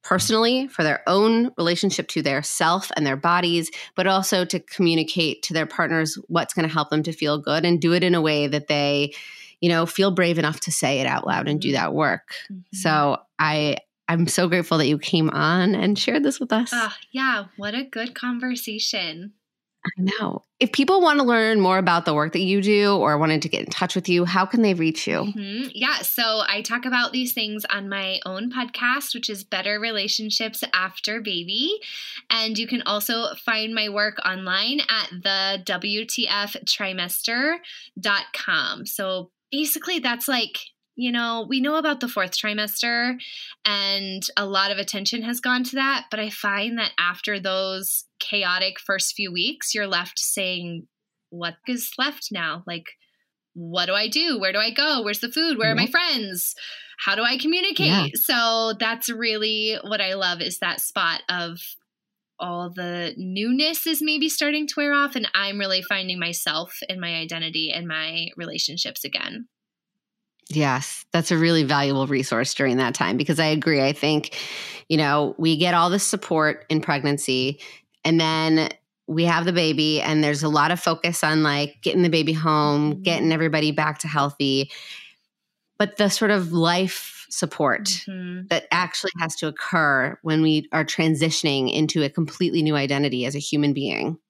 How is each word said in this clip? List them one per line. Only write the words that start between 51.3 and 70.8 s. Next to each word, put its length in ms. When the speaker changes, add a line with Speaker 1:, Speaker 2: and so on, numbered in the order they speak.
Speaker 2:
"What 240
is 300
left 340
now? 340
Like, 200
what 340
do 60
I 140
do? 320
Where 140
do 60
I 120
go? 320
Where's 160
the 120
food? 260
Where 140
are 40
my 60
Speaker 1:
Yep. 100
Speaker 2:
friends? 640
How 160
do 100
I 140
communicate?" 500
Speaker 1:
Yeah. 280
Speaker 2:
So 640
that's 300
really 760
what 160
I 140
love, 260
is 200
that 200
spot 480
of 320
all 300
the 480
newness 680
is 160
maybe 280
starting 380
to 100
wear 160
off, 240
and 180
I'm 240
really 220
finding 380
myself 680
and 140
my 140
identity 580
and 120
my 520
relationships 680
again. 460
Speaker 1:
Yes, 640